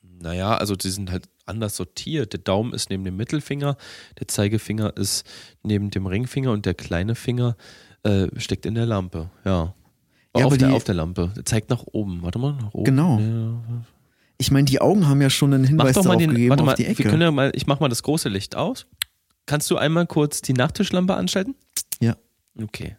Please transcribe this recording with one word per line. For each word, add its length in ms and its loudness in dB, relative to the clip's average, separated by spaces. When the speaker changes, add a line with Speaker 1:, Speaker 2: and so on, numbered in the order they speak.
Speaker 1:
Naja, 540 -4
also 220 -2
die 120 -6
sind 220 -8
halt 160 -8
anders 300 -6
sortiert. 560 -6
Der 80 -8
Daumen 340 0
ist 160 -6
neben 140 -4
dem 140 -6
Mittelfinger, 580 -4
der 120 -10
Zeigefinger 680 -2
ist 300 -4
neben 300 0
dem 140 -4
Ringfinger 480 -2
und 120 -4
der 100 0
kleine 380 -4
Finger, 440 -2
äh, 240 2
steckt 260 -6
in 100 -4
der 100 0
Lampe, 440 -4
ja. 100 0
Speaker 2:
Ja, 200 0
Speaker 1:
Auf 140 2
Speaker 2:
aber 120 4
Speaker 1:
der, 120 6
Speaker 2:
die 60 6
Speaker 1:
auf 100 0
der 100 0
Lampe. 400 -2
Der 100 -12
zeigt 240 -2
nach 140 -2
oben. 380 -6
Warte 180 -4
mal, 160 -2
nach 180 -8
oben. 120 -4
Speaker 2:
Genau. 340 4
Speaker 1:
Ja. 440 -2
Speaker 2:
Ich 140 0
meine, 140 6
die 140 2
Augen 280 4
haben 140 4
ja 80 4
schon 240 2
einen 100 4
Speaker 1:
Mach 60 4
Speaker 2:
Hinweis 260 4
Speaker 1:
doch 100 4
mal 60 6
Speaker 2:
darauf 100 6
Speaker 1:
den, 100 2
Speaker 2:
gegeben, 200 4
Speaker 1:
warte 120 4
Speaker 2:
auf 40 4
Speaker 1:
mal, 80 4
Speaker 2:
die 100 0
Ecke. 180 -2
Speaker 1:
wir 80 4
können 100 4
ja 100 4
mal, 220 2
ich 140 -4
mach 140 2
mal 80 2
das 140 -4
große 260 -2
Licht 260 -6
aus. 300 -4
Kannst 260 -2
du 60 2
einmal 300 2
kurz 340 0
die 120 -2
Nachttischlampe 640 0
anschalten? 400 -2
Speaker 2:
Ja. 160 2
Speaker 1:
Okay. 380 -12